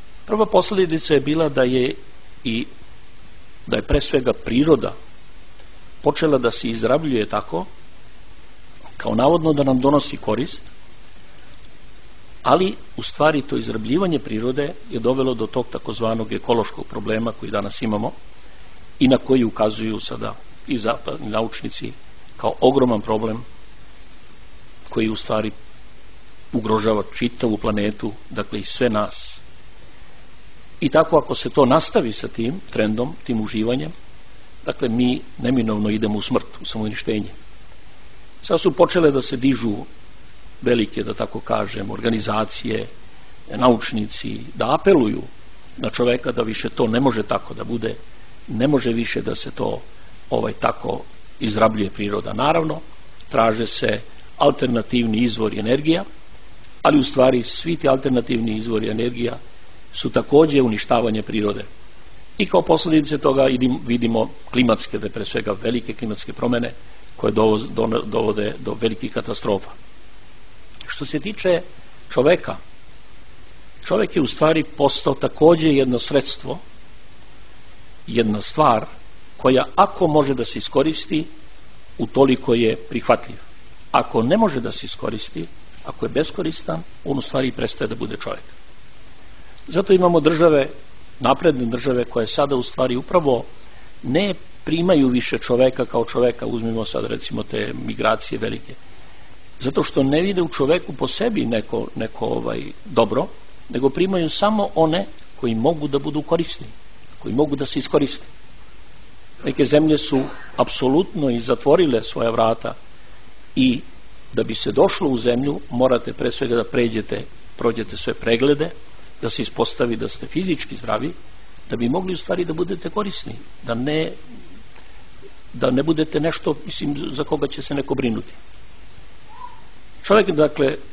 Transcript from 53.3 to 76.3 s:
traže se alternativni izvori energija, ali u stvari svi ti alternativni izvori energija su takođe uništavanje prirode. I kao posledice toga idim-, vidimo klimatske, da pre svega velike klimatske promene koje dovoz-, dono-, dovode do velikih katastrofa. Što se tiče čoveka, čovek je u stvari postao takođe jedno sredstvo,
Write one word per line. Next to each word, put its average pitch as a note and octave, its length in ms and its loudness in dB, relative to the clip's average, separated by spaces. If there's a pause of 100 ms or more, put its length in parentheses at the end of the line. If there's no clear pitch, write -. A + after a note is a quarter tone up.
traže A2+ 360 4
se A2 340 -2 (380)
alternativni A#2+ 800 2
izvori A2 400 2
energija, D3 460 2 (800)
ali D3 180 6
u B2+ 40 4
stvari B2+ 380 4
svi D#3+ 340 -4
ti C#3 120 0
alternativni B2 680 2
izvori A2 340 -2
energija A#2 480 -2 (540)
su - 180 -4
takođe C#3+ 520 6
uništavanje A2 600 2
prirode. G#2 420 0 (760)
I G3 80 2
kao F3 160 4
posledice D#3 560 4
toga C3+ 300 6
idim-, B2+ 380 4
vidimo A#2 420 2 (220)
klimatske, A#2+ 480 4
da G#2 100 -4
pre G2+ 160 -6
svega A2 280 -2 (100)
velike A2+ 320 0
klimatske G#2+ 380 -6
promene A#2+ 400 0 (440)
koje - 160 2
dovoz-, A2 420 6
dono-, A2 280 2
dovode G#2+ 560 0
do A2 220 -4
velikih A2+ 320 -2
katastrofa. G#2 580 -2 (1160)
Što - 180 -6
se C#3+ 160 -2
tiče F#3 420 2 (460)
čoveka, - 480 4 (1300)
čovek F#3+ 320 2
je E3 60 4
u B2+ 40 4
stvari D#3 380 4 (120)
postao C#3 380 4
takođe D#3+ 540 6
jedno C3 300 6
sredstvo, C3+ 600 0 (1500)